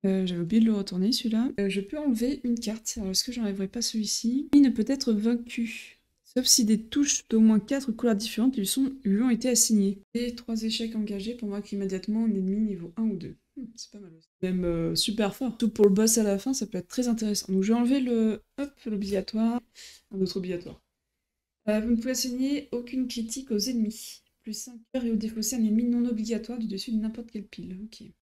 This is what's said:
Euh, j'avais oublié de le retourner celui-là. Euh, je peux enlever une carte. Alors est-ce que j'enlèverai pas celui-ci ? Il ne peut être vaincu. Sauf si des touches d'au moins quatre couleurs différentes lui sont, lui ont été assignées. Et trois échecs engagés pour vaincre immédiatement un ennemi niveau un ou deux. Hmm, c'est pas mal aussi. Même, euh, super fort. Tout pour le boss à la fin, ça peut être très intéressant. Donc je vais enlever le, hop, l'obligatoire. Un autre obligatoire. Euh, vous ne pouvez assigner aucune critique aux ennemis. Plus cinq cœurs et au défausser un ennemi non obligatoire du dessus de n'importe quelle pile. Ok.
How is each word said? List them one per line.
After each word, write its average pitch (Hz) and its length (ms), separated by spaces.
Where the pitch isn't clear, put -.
Euh, 190 200
j'avais 175 140
oublié 175 220
de 226 40
le 220 80
retourner 196 380
celui-là. 226 480
Euh, 196 100
je 196 120
peux 302 160
enlever 269 480
une 240 120
carte. 220 380
Alors 196 160
est-ce 190 140
que 247 80
j'enlèverai 202 340
pas 233 140
celui-ci ? 226 720
Il 294 80
ne 269 80
peut 220 180
être 269 240
vaincu. 226 880
Sauf 254 220
si - 180
des 214 160
touches - 480
d'au 220 140
moins 220 180
quatre 269 320
couleurs 226 240
différentes 226 400
lui 196 100
sont, 269 280
lui 202 180
ont 254 80
été 233 200
assignées. 202 500
Et 240 220
trois 220 280
échecs 226 320
engagés 208 400
pour 214 140
vaincre 202 240
immédiatement 196 500
un 226 60
ennemi 196 320
niveau 175 340
un 226 80
ou 202 140
deux. 156 180
Hmm, 254 80
c'est - 160
pas 208 80
mal 175 180
aussi. - 120
Même, 185 220
euh, 165 320
super 202 400
fort. 247 220
Tout 226 100
pour 214 160
le 202 80
boss 220 260
à 220 60
la 196 160
fin, 262 140
ça 226 120
peut 190 120
être 180 100
très 247 220
intéressant. 214 420
Donc 190 120
je 214 100
vais 240 60
enlever 254 200
le, 226 420
hop, 285 140
l'obligatoire. 214 760
Un 190 100
autre 185 160
obligatoire. 180 440
Euh, 214 140
vous 226 80
ne 240 80
pouvez 233 140
assigner 262 600
aucune 247 380
critique 233 420
aux 208 80
ennemis. 220 600
Plus 214 100
cinq 240 260
cœurs 254 100
et 233 80
au 220 60
défausser 220 400
un 226 60
ennemi 220 200
non 240 220
obligatoire 220 520
du 226 100
dessus 196 240
de 220 60
n'importe 220 340
quelle 202 160
pile. 180 360
Ok. 214 240